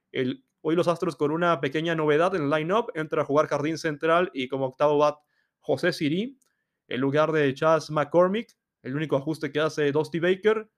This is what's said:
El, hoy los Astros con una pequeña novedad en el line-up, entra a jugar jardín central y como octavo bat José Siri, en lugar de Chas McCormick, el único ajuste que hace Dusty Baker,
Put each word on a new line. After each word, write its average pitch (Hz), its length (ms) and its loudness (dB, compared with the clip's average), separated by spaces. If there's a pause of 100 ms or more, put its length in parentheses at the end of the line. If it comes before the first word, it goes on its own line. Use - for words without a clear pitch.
(120)
El, 127 340 -4 (160)
hoy 156 140 0
los 170 120 2
Astros 170 280 -2
con 147 160 0
una 170 280 2
pequeña 156 360 -2
novedad 160 400 2
en 165 80 -2
el 139 80 0
line-up, 165 420 0
entra 156 300 -2
a - 20 -2
jugar 147 220 2
jardín 147 320 -4
central 160 540 0
y 131 140 -6
como 135 200 -4
octavo 147 320 2
bat 147 180 2 (420)
José 151 320 -2
Siri, 180 460 -4 (500)
en 123 140 -4
lugar 147 300 2
de 151 240 2
Chas 160 340 0
McCormick, 175 680 0 (280)
el 127 120 -8
único 151 200 -2
ajuste 139 360 -4
que 147 100 -2
hace 151 300 0
Dusty 151 280 -2
Baker, 202 580 0